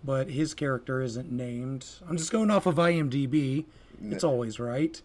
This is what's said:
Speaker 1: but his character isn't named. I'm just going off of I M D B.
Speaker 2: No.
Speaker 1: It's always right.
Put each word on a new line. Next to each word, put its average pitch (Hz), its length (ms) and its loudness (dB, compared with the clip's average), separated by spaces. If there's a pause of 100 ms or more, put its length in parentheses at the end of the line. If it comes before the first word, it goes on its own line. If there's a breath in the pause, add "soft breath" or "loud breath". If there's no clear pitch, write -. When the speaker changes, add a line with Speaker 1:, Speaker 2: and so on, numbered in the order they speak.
Speaker 1:
but 135 240 -2
his 151 260 -2
character 131 460 -2
isn't 123 320 -6
named. 123 540 -6 (220)
I'm 165 80 -2
just 160 140 -4
going 220 200 4
off 196 160 4
of 165 120 4
I 170 140 6
M 156 160 2
D 135 180 0
B. 143 400 2 (320 loud breath)
Speaker 2:
No. 104 160 -6
Speaker 1:
It's - 100 -2
always 120 360 0
right. 135 440 -2